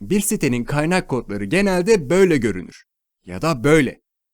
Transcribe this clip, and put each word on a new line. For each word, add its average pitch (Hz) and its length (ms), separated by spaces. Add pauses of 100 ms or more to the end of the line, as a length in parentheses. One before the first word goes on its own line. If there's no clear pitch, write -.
bir 170 200
sitenin 123 440
kaynak 156 440
kodları 104 360
genelde 180 640
böyle 180 260
görünür. 101 480 (400)
Ya 90 180
da 151 220
böyle. 143 360 (340)